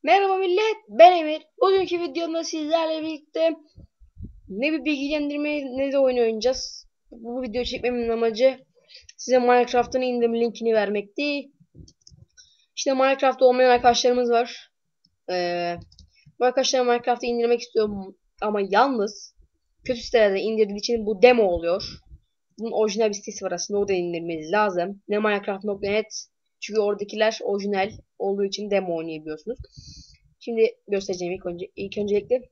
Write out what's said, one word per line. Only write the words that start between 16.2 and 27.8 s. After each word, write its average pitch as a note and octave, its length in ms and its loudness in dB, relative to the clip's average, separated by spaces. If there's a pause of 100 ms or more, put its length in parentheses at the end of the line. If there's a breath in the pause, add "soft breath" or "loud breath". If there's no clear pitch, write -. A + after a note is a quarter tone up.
bu A#3+ 60 2
arkadaşlar B3+ 400 2
Minecraft'ı A#3+ 400 0
indirmek A#3+ 360 0
istiyorum G3+ 560 -4 (240)
ama G#3 280 -2
yalnız A3 680 0 (500)
kötü A#3+ 140 -4
sitelerde G#3 400 2
indirdiği G#3+ 380 0
için A3 280 -2
bu G3+ 160 0
demo A#3+ 220 8
oluyor. F3 400 0 (760)
Bunun A3 120 -8
orijinal A3 380 0
bir G3+ 40 -4
sitesi G3+ 320 -12
var F#3 60 -4
aslında, G3+ 280 -4
o G3+ 80 0
da G3+ 60 0
indirmeniz E3+ 580 -4
lazım. G3 560 -2
Ne G#3 120 0
minecraft G3+ 440 -2
nokta G3+ 280 -4
net. G#3+ 340 -4 (360)
Çünkü G#3 180 -4
oradakiler G#3 640 0
orijinal G3+ 480 -2 (260)